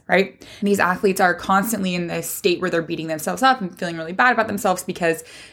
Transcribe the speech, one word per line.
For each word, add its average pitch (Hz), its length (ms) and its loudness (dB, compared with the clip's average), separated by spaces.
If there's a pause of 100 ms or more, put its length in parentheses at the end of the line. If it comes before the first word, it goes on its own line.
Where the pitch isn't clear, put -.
right? 185 400 0 (140)
And 202 80 0
these 202 100 4
athletes 185 420 2
are 175 140 4
constantly 190 640 0
in 175 100 -2
this 165 240 -6
state 175 300 0
where 175 100 0
they're 170 100 2
beating 160 280 -6
themselves 165 340 -4
up 254 180 4
and 180 160 -8
feeling 170 200 -6
really 165 160 -8
bad 247 220 4
about 220 120 0
themselves 202 380 -2
because 165 400 -2 (280)